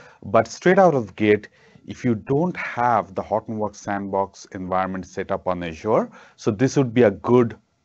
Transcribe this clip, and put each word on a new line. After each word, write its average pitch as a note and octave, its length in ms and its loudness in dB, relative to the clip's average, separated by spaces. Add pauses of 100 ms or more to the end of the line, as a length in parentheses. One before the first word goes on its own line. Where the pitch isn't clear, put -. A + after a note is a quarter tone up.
(220)
But A2 260 0
straight F3+ 300 2
out F3+ 160 6
of A#2+ 140 -2
the F#2 60 -20
gate, G#2 360 2 (380)
if - 180 -12
you A#2+ 80 2
don't C#3 420 -2
have G#2+ 600 -2
the G2 80 -6
Hortonworks G#2+ 540 -6
Sandbox G2 720 -6
environment F#2 560 -6
set - 240 -8
up F#2 160 -6
on F2+ 160 -4
Azure, A2 480 -2 (240)
so - 160 -4
this A#2+ 260 0
would B2+ 160 0
be A#2+ 80 4
a A2 80 6
good A2+ 480 0 (280)